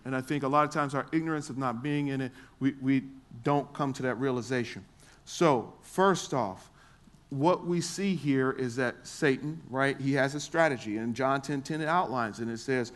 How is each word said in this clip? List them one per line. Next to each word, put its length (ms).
And 100
I 60
think 220
a 40
lot 180
of 60
times 240
our 180
ignorance 360
of 80
not 240
being 260
in 120
it, 140
we, 220
we 220
don't 300
come 200
to 100
that 120
realization. 680
So, 580
first 520
off, 360
what 360
we 140
see 360
here 360
is 240
that 280
Satan, 680
right, 300
he 140
has 220
a 40
strategy. 580
In 160
John 280
ten 200
ten, 180
it 80
outlines, 520
and 120
it 80
says, 360